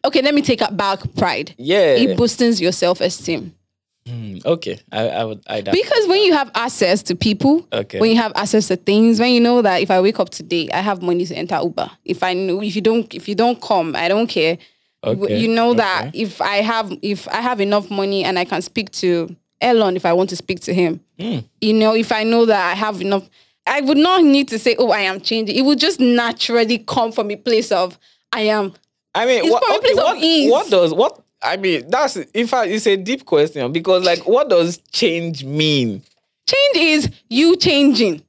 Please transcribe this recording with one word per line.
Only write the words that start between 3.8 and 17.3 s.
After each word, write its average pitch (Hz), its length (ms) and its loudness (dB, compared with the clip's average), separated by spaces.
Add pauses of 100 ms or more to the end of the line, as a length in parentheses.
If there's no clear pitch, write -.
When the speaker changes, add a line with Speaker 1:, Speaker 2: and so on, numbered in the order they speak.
Speaker 2:
Hmm, 110 400 -12
okay. 160 340 -4 (120)
I, 110 160 -4
I 110 160 -4
would, 107 240 -10
I 107 140 -6
Speaker 1:
Because 403 480 0
when 392 140 2
you 370 100 4
have 277 200 0
access 214 500 0
to 175 120 -4
people, 269 560 2
Speaker 2:
Okay. - 300 -4
Speaker 1:
when 226 100 4
you 226 60 4
have 220 180 0
access 214 320 0
to 185 80 0
things, 214 460 2
when 247 100 2
you 240 80 4
know 240 220 4
that 185 200 2
if 170 80 -2
I 185 120 4
wake 202 180 2
up 180 100 -2
today, 165 440 -6
I 180 80 -2
have 196 200 -4
money 175 260 -2
to 160 80 -10
enter 175 260 -4
Uber. - 280 -4 (140)
If - 180 -6
I 185 120 -2
know, 185 280 -2
if 202 140 -6
you 214 60 -4
don't, 220 320 0
if - 160 -12
you 202 60 -4
don't 240 260 0
come, 165 340 -2
I 170 140 -2
don't 220 180 0
care. 165 300 0 (460)
W-, - 220 -2
Speaker 2:
Okay, 208 140 -2
Speaker 1:
you 226 80 0
know 233 260 2
that 196 360 0
Speaker 2:
okay. - 120 -12
Speaker 1:
if 190 200 -6
I 202 160 0
have, 220 340 -2 (100)
if 202 280 -6
I - 100 -4